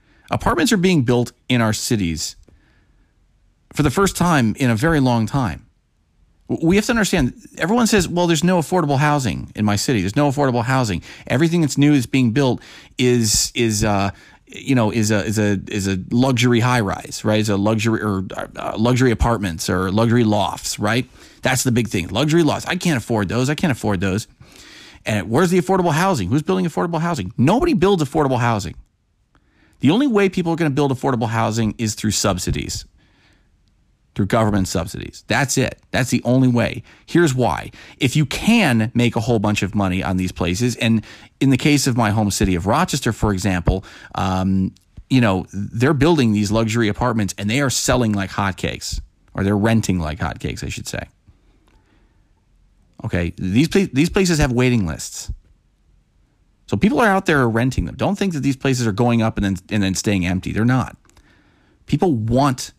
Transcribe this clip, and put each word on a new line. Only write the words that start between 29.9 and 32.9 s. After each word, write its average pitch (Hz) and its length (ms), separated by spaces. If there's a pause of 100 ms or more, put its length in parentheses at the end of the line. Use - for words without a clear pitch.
only 262 160
way 202 220
people 170 220
are 160 40
gonna 151 160
build 139 200
affordable 127 360
housing 113 500
is 110 160
through - 160
subsidies, 90 760 (1300)